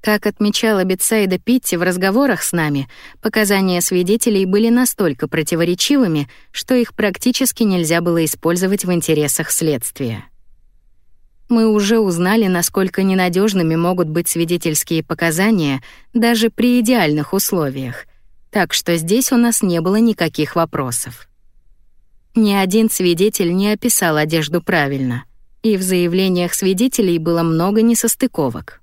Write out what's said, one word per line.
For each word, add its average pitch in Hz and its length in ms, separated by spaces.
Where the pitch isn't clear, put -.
Как 214 240
отмечала 208 560
Бетсайда 190 560
Питти 240 380
в 170 60
разговорах 190 600
с - 100
нами, 147 360
показания 196 600
свидетелей 190 640
были 208 220
настолько 208 600
противоречивыми, 170 1000
что - 240
их 240 200
практически 233 680
нельзя 170 380
было 170 240
использовать 180 600
в 180 80
интересах 156 600
следствия. 127 720
Мы 226 200
уже 208 320
узнали, 190 480
насколько 185 560
ненадежными 185 720
могут 175 320
быть 170 180
свидетельские 165 760
показания 165 800
даже 233 380
при 247 300
идеальных 170 520
условиях, 139 760
так 180 220
что - 240
здесь 185 360
у 247 40
нас 233 260
не 170 180
было 185 160
никаких 180 600
вопросов. 147 720
Ни 214 200
один 196 360
свидетель 175 640
не 202 180
описал 196 440
одежду 156 460
правильно, 135 640
и 214 140
в 185 60
заявлениях 180 720
свидетелей 190 640
было 170 240
много 170 400
несостыковок. 226 1000